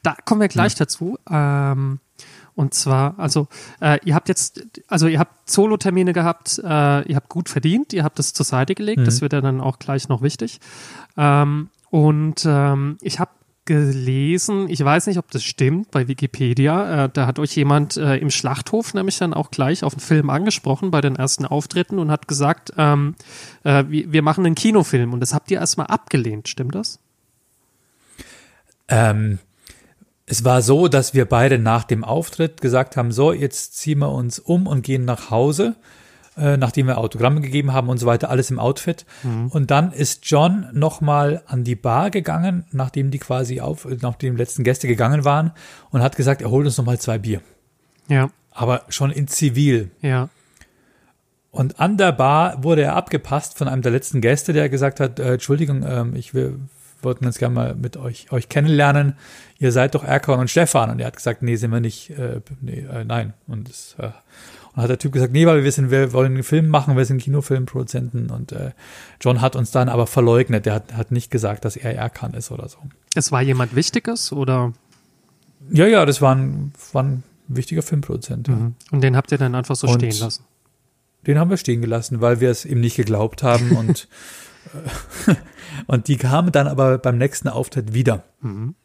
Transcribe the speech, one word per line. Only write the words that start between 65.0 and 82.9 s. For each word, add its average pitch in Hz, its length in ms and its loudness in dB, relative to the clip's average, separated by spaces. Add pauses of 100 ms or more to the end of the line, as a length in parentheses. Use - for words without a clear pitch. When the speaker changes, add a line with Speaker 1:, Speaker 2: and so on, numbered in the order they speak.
Speaker 2:
gesagt, 127 220 0
nee, 156 100 6
weil 160 200 6
wir 139 80 2
sind, 135 180 0
wir 135 240 2
wollen 131 180 4
einen 131 100 -2
Film 160 260 2
machen, 143 280 2
wir 131 80 4
sind 127 160 0
Kinofilmproduzenten. 127 1080 -4
Und, - 220 -10
äh, - 180 -8 (500)
John 123 220 2
hat 131 120 0
uns 120 180 -2
dann 127 180 2
aber 120 160 2
verleugnet. 117 580 2
Der 107 100 0
hat, 110 200 -6
hat 113 180 -4
nicht 120 180 -2
gesagt, 107 360 -2
dass 107 100 -4
er 120 180 -6
Erkan 117 380 -8
ist 117 180 -12
oder 131 200 -12
so. - 80 -20 (360)
Speaker 1:
Es - 160 -2
war 131 120 2
jemand 127 320 0
Wichtiges, 233 580 -2
oder? 127 400 0 (1000)
Speaker 2:
Ja, 160 160 6
ja, 208 200 6
das 139 160 2
war 131 120 6
ein, 135 380 -2 (200)
war 131 100 0
ein 131 200 -2 (260)
wichtiger 131 340 -4
Filmproduzent, 120 680 -4
ja. 131 60 2
Speaker 1:
Mhm. 117 200 -2 (160)
Und 143 120 2
den 127 140 4
habt 139 160 0
ihr 143 60 0
dann 127 160 0
einfach 127 220 -4
so 139 100 -4
Speaker 2:
Und 120 140 4
Speaker 1:
stehen 110 180 -2
lassen? 110 260 -6 (840)
Speaker 2:
den 143 120 4
haben 170 120 4
wir 196 60 2
stehen 120 240 -2
gelassen, 117 400 -2
weil 120 200 4
wir 127 100 4
es 117 140 -4
ihm 127 160 0
nicht 117 160 0